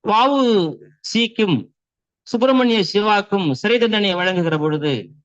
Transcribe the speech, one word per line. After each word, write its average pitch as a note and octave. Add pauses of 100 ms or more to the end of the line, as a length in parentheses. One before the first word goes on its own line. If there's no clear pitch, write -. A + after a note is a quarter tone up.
வ G#3+ (100)
உ C#4 (580)
சிக்கும் A3 (680)
சுப்பிரமணிய A#3+
சிவாக்கும் G3+
சிறை G#3
தண்டனை G#3+
வழங்குகிற F3
பொழுது D3+ (320)